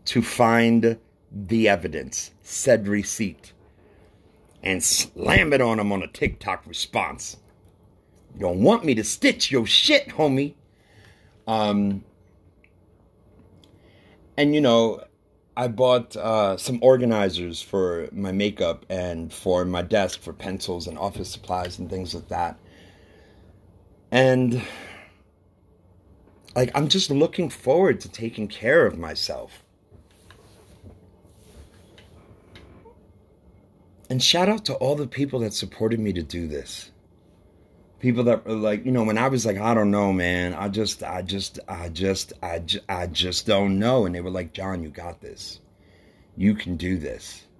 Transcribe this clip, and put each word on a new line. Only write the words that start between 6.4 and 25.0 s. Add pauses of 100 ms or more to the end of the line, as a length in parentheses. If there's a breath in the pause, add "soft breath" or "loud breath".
response. (1000)
"You
don't
want
me
to
stitch
your
shit,
homie." (960 soft breath)
Um, (2250 soft breath)
and,
you
know, (520)
I
bought,
uh,
some
organizers
for
my
makeup
and
for
my
desk
for
pencils
and
office
supplies
and
things
like
that. (1500 soft breath)
And, (2000 loud breath)